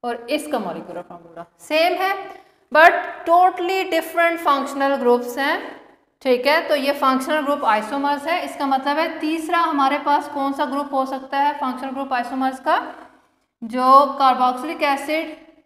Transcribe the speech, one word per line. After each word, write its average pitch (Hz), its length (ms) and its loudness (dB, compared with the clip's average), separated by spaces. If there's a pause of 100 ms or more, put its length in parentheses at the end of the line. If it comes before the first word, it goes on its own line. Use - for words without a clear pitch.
और 233 260 -6
इसका 285 300 -2
molecular 170 440 -8
formula 165 420 -18 (160)
Same 339 400 2
है, 381 120 0 (580)
but 240 220 8 (320)
totally 370 680 4
different 339 500 0
functional 277 580 0
groups 240 380 0
हैं। 294 200 0 (640)
ठीक 247 260 2
है, 320 200 2
तो 302 100 2
ये 277 160 0
फंक्शनल 285 480 0
group 285 240 -2
isomers 277 600 -2
है, 330 200 -2
इसका 285 220 -6
मतलब 269 300 0
है 330 220 -4
तीसरा 320 400 -2
हमारे 294 460 2
पास 294 240 0
कौन 277 240 -4
सा 294 140 -2
ग्रुप 277 260 -4
हो 262 140 0
सकता 262 320 -6
है 285 200 2
Functional 262 320 -6
group 269 220 -6
isomers 262 480 -4
का, 330 180 2 (840)
जो 254 440 6 (140)
carboxylic 254 680 2
acid 311 500 -2 (300)